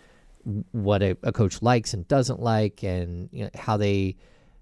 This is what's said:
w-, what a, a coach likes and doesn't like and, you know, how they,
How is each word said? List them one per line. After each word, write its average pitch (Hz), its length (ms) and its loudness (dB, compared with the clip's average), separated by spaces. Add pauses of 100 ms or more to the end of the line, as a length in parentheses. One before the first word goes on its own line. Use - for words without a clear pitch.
(440)
w-, 104 280 -6
what 101 300 2
a, 95 200 2
a 113 100 -2
coach - 300 0
likes 120 320 2
and 92 140 -6
doesn't 131 320 2
like 110 420 0
and, 90 480 -4
you 113 140 -10
know, - 100 -10
how 110 220 -2
they, 101 400 2 (460)